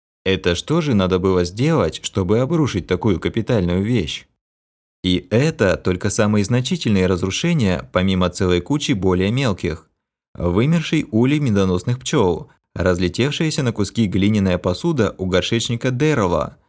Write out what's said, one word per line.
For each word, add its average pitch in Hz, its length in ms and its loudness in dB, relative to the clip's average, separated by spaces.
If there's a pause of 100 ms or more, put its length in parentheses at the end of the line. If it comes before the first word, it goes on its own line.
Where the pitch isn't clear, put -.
(240)
Это 90 300 0
что 151 260 -2
же 147 140 -2
надо 92 240 2
было 92 260 2
сделать, 107 580 -2
чтобы 98 360 0
обрушить 135 480 -2
такую 90 320 0
капитальную 95 640 -2
вещь? 104 440 -2 (760)
И 90 280 0
это 113 460 2
только 92 340 -2
самые 104 340 2
значительные 123 640 0
разрушения, 95 840 0
помимо 90 380 2
целой 90 300 2
кучи 147 320 -2
более 95 400 0
мелких. 101 580 -4 (440)
Вымерший 143 760 0
улей 131 300 2
медоносных 101 580 0
пчел, - 520 0 (240)
разлетевшаяся 92 880 0
на 117 100 0
куски 104 340 0
глиняная 95 520 2
посуда 107 600 0
у 95 80 -4
горшечника 113 640 0
Дэррола, 123 640 0 (120)